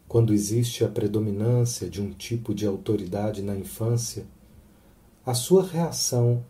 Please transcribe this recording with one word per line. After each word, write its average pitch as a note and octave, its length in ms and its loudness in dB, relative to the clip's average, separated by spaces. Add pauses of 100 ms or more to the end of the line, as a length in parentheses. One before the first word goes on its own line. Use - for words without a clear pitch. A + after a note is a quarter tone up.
Quando A#2 260 4
existe A2+ 520 2
a - 20 -2
predominância G#2+ 1000 0
de F2 100 -8
um G2+ 120 -2
tipo A#2 420 -6
de G#2 140 -2
autoridade G2+ 720 -2
na G2+ 140 -4
infância, A2+ 720 -4 (960)
a B2 80 0
sua F#3 300 4
reação B2 880 0